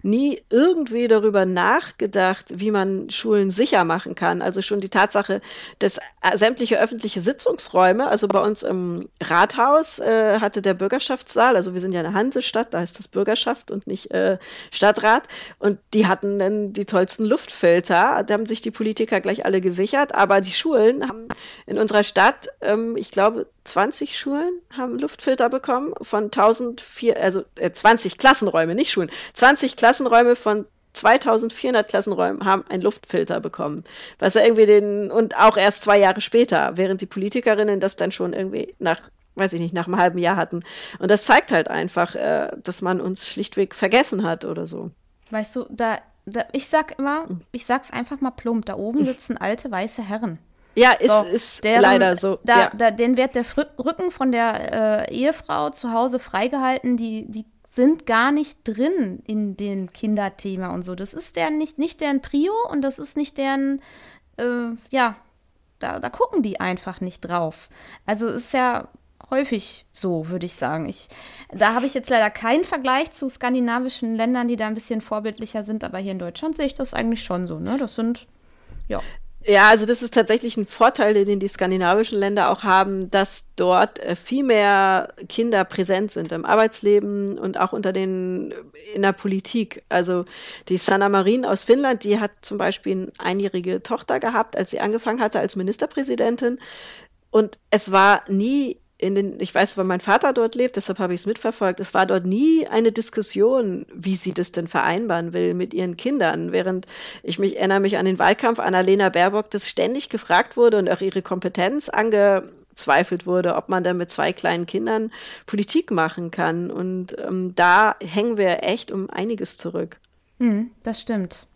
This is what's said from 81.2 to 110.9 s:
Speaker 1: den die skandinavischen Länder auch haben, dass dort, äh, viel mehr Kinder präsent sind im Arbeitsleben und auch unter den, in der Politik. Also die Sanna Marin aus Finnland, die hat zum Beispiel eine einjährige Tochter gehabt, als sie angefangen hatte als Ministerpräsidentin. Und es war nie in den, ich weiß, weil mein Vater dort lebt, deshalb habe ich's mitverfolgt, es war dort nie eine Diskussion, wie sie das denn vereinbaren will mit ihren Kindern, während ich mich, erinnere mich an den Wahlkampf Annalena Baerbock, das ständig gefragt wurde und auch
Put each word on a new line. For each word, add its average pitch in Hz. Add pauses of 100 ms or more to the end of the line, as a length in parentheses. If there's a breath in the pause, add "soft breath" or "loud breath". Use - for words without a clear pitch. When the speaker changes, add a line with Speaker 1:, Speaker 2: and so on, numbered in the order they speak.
Speaker 1:
den 202
die 196
skandinavischen 185
Länder 196
auch -
haben, 190
dass - (100)
dort, 185
äh, -
viel 269
mehr 202 (160)
Kinder 226
präsent 196
sind 165
im 170
Arbeitsleben 202
und -
auch 185
unter 196
den, 185 (400)
in 196
der 196
Politik. 196
Also 180 (420 loud breath)
die 185
Sanna 196
Marin 202
aus -
Finnland, 262
die 208
hat 208 (100)
zum -
Beispiel 190
eine 185
einjährige 185
Tochter -
gehabt, 226
als 185
sie -
angefangen 226
hatte 214
als -
Ministerpräsidentin. 240 (720 loud breath)
Und 214 (100)
es 202
war 196
nie 240 (180)
in 190
den, 196
ich 180
weiß, -
weil 190
mein 180
Vater 220
dort 233
lebt, 247
deshalb -
habe 180
ich's 175
mitverfolgt, 202
es 190
war 190
dort 190
nie 294
eine 226
Diskussion, 220
wie 190
sie 180
das 175
denn 165
vereinbaren 170
will 180
mit 180
ihren 180
Kindern, 180
während 185 (340 loud breath)
ich -
mich, 196
erinnere 190
mich 196
an 190
den 190
Wahlkampf 226
Annalena 185
Baerbock, 196
das 208
ständig 254
gefragt -
wurde 233
und 180
auch 175